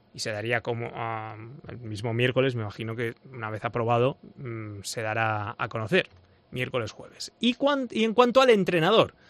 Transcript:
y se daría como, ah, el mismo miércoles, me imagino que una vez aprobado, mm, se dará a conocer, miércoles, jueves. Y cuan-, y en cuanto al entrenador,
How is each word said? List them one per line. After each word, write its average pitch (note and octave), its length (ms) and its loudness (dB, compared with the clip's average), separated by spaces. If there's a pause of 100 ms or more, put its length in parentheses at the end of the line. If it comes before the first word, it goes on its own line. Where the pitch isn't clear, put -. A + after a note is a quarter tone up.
(140)
y - 60 -14
se A2+ 120 -4
daría A2 300 -2
como, A#2 320 -6
ah, A2 420 -8 (320)
el - 120 -14
mismo A2+ 340 -6
miércoles, B2+ 420 2
me A#2 60 -4
imagino A2 340 -8
que A#2 200 -6 (160)
una A#2 180 -10
vez G#2+ 160 -6
aprobado, A#2+ 540 0 (180)
mm, A2 460 -10
se - 180 -8
dará A2 560 -2
a A#2+ 120 -4
conocer, A2+ 400 -2 (420)
miércoles, B2+ 400 -4
jueves. - 480 -16
Y A#3+ 160 2
cuan-, C4+ 340 0
y A3 140 0
en A3+ 100 0
cuanto B3 280 6
al C4 100 8
entrenador, F3+ 640 4 (140)